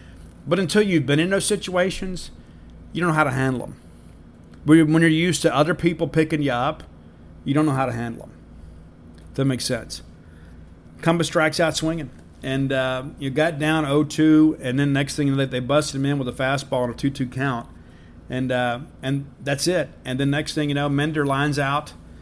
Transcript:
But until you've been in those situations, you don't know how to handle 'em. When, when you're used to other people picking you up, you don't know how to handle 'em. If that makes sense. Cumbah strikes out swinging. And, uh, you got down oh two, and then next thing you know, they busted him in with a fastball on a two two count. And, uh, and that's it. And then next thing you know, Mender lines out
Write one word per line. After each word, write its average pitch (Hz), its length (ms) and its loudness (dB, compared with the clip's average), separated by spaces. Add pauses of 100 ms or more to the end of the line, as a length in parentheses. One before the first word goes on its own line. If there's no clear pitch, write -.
(480)
But 175 120 2
until 202 240 2
you've 165 240 2
been 143 120 2
in 180 120 0
those 196 140 0
situations, 185 840 -2 (640)
you 160 80 -2
don't 175 80 2
know 156 60 2
how 156 80 4
to 135 80 2
handle 131 320 0
'em. - 140 -12 (880)
When, 151 280 8
when 165 80 6
you're 165 80 6
used 160 320 2
to 147 140 2
other 151 180 2
people 165 340 0
picking 156 360 0
you 135 80 0
up, 131 320 -2 (600)
you 139 120 0
don't 156 100 4
know 147 60 2
how 131 160 0
to 120 40 -4
handle 117 320 -8
'em. - 80 -18 (960)
If - 40 -20
that 135 120 -2
makes 127 200 0
sense. - 380 -6 (960)
Cumbah 170 240 2
strikes 156 340 0
out 160 160 2
swinging. 160 360 -4 (320)
And, 135 280 -2
uh, 131 340 -2 (120)
you 139 140 -6
got 151 260 0
down 156 280 0
oh 147 180 2
two, 156 580 6
and 131 180 0
then 143 140 2
next 139 220 0
thing 143 120 0
you 135 80 2
know, 135 120 2
they 127 120 -4
busted 139 360 0
him 135 100 -2
in 143 140 0
with 127 80 -2
a 120 40 -4
fastball 131 520 -2
on 120 80 -2
a - 20 -8
two 139 160 -2
two 139 160 -4
count. 127 420 -4 (600)
And, 127 220 -2
uh, 123 300 0 (200)
and 139 240 -2 (180)
that's 139 240 0
it. 170 220 0 (140)
And 127 160 -4
then 139 100 2
next 147 240 -2
thing 151 160 0
you 143 60 -2
know, 143 140 0
Mender 147 360 0
lines 139 320 0
out 143 360 -2 (280)